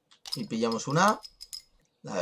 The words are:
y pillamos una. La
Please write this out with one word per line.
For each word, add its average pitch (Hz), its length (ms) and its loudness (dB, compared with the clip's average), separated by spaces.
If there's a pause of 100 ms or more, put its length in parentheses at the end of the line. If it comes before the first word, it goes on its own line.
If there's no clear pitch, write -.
(340)
y 120 120 -6
pillamos 113 420 -2
una. 190 320 4 (840)
La - 200 -10